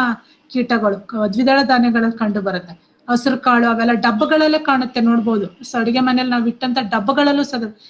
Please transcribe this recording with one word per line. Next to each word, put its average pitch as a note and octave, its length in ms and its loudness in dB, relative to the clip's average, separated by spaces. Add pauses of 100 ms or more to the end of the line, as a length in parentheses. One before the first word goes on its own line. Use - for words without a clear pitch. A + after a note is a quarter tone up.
(540)
ಕೀಟಗಳು A3 540 -2
ಕ-, - 80 -10
ದ್ವಿದಳ A#3 480 2
ಧಾನ್ಯಗಳಲ್ಲಿ A#3 540 2
ಕಂಡು G#3 240 -2
ಬರುತ್ತೆ. F3+ 400 -6 (280)
ಹಸಿರು B3 280 0
ಕಾಳು A#3+ 300 2
ಅವೆಲ್ಲ A3+ 260 0
ಡಬ್ಬಗಳಲ್ಲೇ D4+ 680 2
ಕಾಣುತ್ತೆ, B3+ 420 -2
ನೋಡ್ಬೋದು. A3+ 440 2
So - 320 -10
ಅಡಿಗೆ A#3 220 0
ಮನೇಲಿ B3+ 300 0
ನಾವ್ A#3+ 180 0
ಇಟ್ಟಂತ A#3+ 340 -4
ಡಬ್ಬಗಳಲ್ಲೂ C#4 600 0
ಸದ, A#3 320 -8 (140)